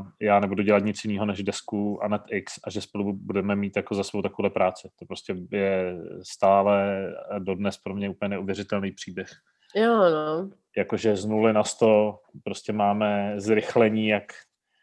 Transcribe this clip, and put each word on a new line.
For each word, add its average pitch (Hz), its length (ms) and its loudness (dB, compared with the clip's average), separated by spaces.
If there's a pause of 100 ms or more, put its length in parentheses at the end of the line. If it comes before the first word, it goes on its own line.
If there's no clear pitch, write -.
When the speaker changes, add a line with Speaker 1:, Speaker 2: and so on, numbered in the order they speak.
(200)
Speaker 1:
já 101 200 4
nebudu 98 220 0
dělat 101 220 4
nic 104 200 -4
jiného 104 220 -2
než 101 160 -4
desku 101 640 -4
Anet 104 260 -2
X 98 220 -6 (120)
a - 60 -8
že 101 100 -6
spolu 101 320 -4
budeme 98 440 -2
mít 101 200 -4
jako 104 180 -4
za 98 100 -2
svou 101 180 -6
takovou 101 280 -2
práci. 92 380 -2 (100)
To - 80 -18
prostě - 280 -10 (180)
je 95 420 0 (280)
stále 98 840 2 (240)
a 104 80 -4
dodnes 95 400 -4
pro 98 160 -8
mě 101 140 -4
úplně 98 200 -4
neuvěřitelný 98 640 -4
příběh. 95 360 -12 (460)
Speaker 2:
Jo, 226 220 2
no. 165 540 2 (260)
Speaker 1:
Jakože 104 400 0
z 95 100 -6
nuly 107 260 4
na 107 120 4
sto 107 540 4 (260)
prostě - 280 -8
máme 104 640 0
zrychlení 107 720 2
jak 104 160 2 (580)